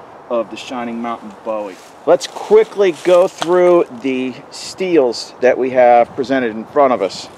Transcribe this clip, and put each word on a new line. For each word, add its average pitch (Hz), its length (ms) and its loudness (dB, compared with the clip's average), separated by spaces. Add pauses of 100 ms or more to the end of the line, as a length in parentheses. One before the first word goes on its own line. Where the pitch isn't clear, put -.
(280)
of 117 220 -4
the - 60 -14
Shining 120 440 -10
Mountain 113 320 -10 (140)
Bowie. 104 300 -8 (280)
Let's 175 220 2
quickly 202 680 0 (120)
go 180 220 4
through 180 600 2 (160)
the 131 320 -4 (160)
steels 160 880 -4
that 123 160 2
we 127 140 -4
have 120 440 4
presented 127 360 -2
in 107 160 -10
front 139 260 2
of 104 80 -2
us. - 260 -6 (120)